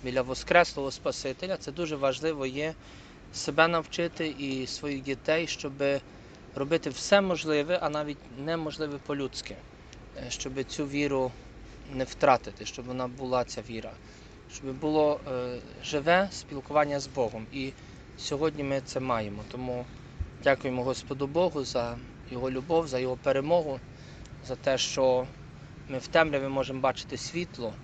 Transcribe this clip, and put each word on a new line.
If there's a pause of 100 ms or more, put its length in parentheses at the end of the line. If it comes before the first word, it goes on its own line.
біля
Воскреслого
Спасителя,
це
дуже
важливо
є (600)
себе
навчити
і
своїх
дітей,
щоб (840)
робити
все
можливе,
а
навіть (280)
неможливе
по-людськи, (640)
е,
щоб
цю
віру (600)
не
втратити,
щоб
вона
була,
ця
віра, (600)
щоб
було, (120)
е, (260)
живе
спілкування
з
Богом.
І (460)
сьогодні
ми
це
маємо.
Тому (580)
дякуємо
Господу
Богу
за (340)
Його
любов,
за
Його
перемогу, (680)
за
те,
що (640)
ми
в
темряві
можемо
бачити
світло (100)